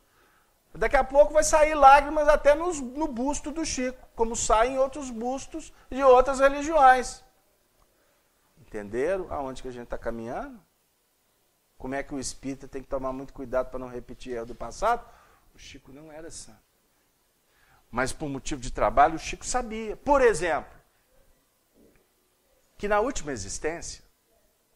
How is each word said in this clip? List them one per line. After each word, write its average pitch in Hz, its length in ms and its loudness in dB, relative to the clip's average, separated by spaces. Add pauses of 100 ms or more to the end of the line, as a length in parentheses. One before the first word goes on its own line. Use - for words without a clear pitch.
(720)
Daqui 226 260 0
a 262 60 4
pouco 294 300 4
vai 311 100 4
sair 311 300 4
lágrimas 294 540 6
até 294 260 6
nos, 320 260 -2
no 269 280 -6
busto 285 420 -6
do 311 160 -6
Chico, 254 320 -6 (160)
como 226 220 -2
saem 233 420 0
outros 269 320 -4
bustos 254 640 -10 (160)
de 262 140 -4
outras 254 360 8
religiões. 277 840 4 (1500)
Entenderam 131 560 -4
aonde 135 300 -8
que 131 80 -12
a - 20 -14
gente 120 160 -14
tá 127 100 -8
caminhando? 131 600 -8 (1160)
Como 131 180 -10
é 139 80 -6
que 147 100 -12
o 139 60 -8
espírita 135 480 -12
tem 135 160 -14
que - 60 -20
tomar 131 240 -6
muito 131 180 -12
cuidado 127 380 -6
pra - 100 -12
não 127 80 -12
repetir 123 460 -14
erro 117 140 -8
do 120 80 -14
passado? 208 540 -4 (440)
O - 40 -20
Chico - 360 -20
não 156 180 -20
era 160 180 -16
santo. - 300 -20 (1300)
Mas 127 220 -2
por - 160 -8
motivo 139 320 -8
de 123 120 -10
trabalho, 139 440 4
o 156 40 -8
Chico - 260 -12
sabia. 220 500 -6
Por 277 240 2
exemplo, 170 540 0 (2000)
que 202 120 -8
na 208 100 2
última 220 320 -4
existência, 147 720 -10 (720)